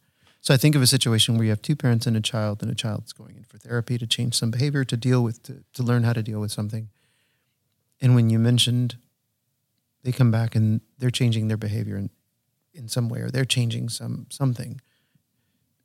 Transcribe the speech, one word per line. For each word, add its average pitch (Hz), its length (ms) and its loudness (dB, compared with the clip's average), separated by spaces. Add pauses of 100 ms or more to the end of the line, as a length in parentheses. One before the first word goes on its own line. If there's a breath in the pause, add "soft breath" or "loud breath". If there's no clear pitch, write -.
(420)
So - 120 2
I 131 40 6
think 147 180 4
of 135 60 4
a 123 60 4
situation 117 480 2
where 113 100 2
you 110 60 2
have 104 100 -2
two 151 140 -2
parents 117 300 2
and 113 120 0
a 107 40 -2
child, 107 400 -4
and 110 80 -6
a - 60 -4
child's 110 380 -6
going - 240 -20
in - 80 -20
for - 120 -20
therapy 120 400 -4
to 117 80 -6
change 120 300 -2
some 113 160 -2
behavior, 139 320 0
to 120 140 -4
deal 127 260 2
with, 113 200 -4
to, - 200 -18 (100)
to 127 100 -4
learn 120 200 2
how 117 100 2
to 113 100 -2
deal 107 160 -6
with 104 120 -4
something. 107 380 -6 (1120)
And 123 140 6
when 117 140 6
you 113 100 4
mentioned 120 580 2 (1080)
they 127 80 -2
come 123 200 4
back 113 240 0
and 110 260 2 (160)
they're 123 120 0
changing 113 380 0
their 107 100 -2
behavior 104 400 -6
in, 98 120 -6 (640)
in 117 140 -16
some 120 220 -2
way, 120 100 -6
or 117 100 -6
they're 131 160 0
changing 120 440 -2
some, 117 400 -8
something 123 500 -4 (1040)